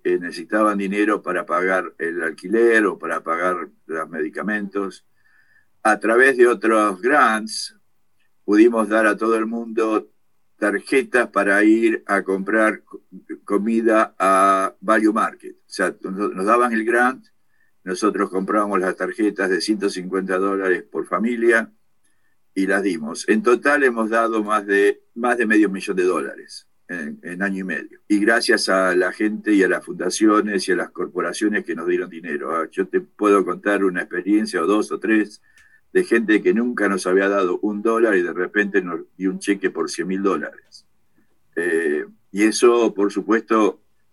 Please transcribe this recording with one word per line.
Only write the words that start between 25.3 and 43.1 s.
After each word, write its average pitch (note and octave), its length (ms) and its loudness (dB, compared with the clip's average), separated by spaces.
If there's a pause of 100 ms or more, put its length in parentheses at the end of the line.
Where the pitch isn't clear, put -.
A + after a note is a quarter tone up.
de A#2+ 80 0
medio G#2+ 240 4
millón F#2+ 260 -6
de F#2 80 0
dólares - 640 -4 (200)
en, D2+ 340 -10
en F2+ 220 -10
año G2 160 -4
y F#2+ 40 -6
medio. - 440 -10
Y G#2 120 4
gracias A2+ 500 2
a F#2 260 2
la F2+ 160 2
gente G#2+ 420 -2
y F#2+ 100 6
a F2+ 60 2
las E2+ 160 -4
fundaciones G2 840 0
y F#2+ 40 0
a F2+ 40 0
las F2+ 140 -4
corporaciones F2+ 760 -4
que A2 120 -6
nos E2 120 -8
dieron F2+ 220 -2
dinero. D#2+ 460 -8
Ah, E2 160 -4
yo F#2 160 -4
te B2 140 -2
puedo G2+ 440 2
contar G2 380 -2
una F2+ 180 0
experiencia F2+ 640 -2
o - 20 -2
dos G2+ 260 0
o E2 80 -6
tres G#2+ 420 -2 (520)
de F#2 100 2
gente A2 380 2
que F2+ 120 2
nunca A2 360 0
nos F#2 180 -4
había G2 220 2
dado F#2+ 300 0
un G#2 220 -4
dólar A2+ 360 2
y F2+ 40 2
de E2+ 120 -4
repente G2 480 -2
nos F2 200 -6 (140)
dio F#2 160 -2
un F#2+ 80 -6
cheque F#2+ 300 -2
por D#2+ 200 -6
cien E2+ 200 -8
mil F#2+ 120 -4
dólares. - 640 -6 (680)
Eh, E2 500 -2 (280)
y G2+ 100 0
eso, A#2 500 4
por G2+ 200 0